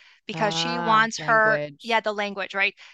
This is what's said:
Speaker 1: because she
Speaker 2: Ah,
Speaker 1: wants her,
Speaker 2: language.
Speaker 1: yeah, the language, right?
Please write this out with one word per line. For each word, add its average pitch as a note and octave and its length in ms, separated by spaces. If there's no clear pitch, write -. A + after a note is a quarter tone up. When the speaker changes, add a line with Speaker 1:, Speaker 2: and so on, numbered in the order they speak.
Speaker 1:
because F#3 280
she E3+ 240
Speaker 2:
Ah, - 0
Speaker 1:
wants A3 420
her, A3 400
Speaker 2:
language. D3 200
Speaker 1:
yeah, A3+ 200
the G#3+ 120
language, G3+ 420
right? G3 200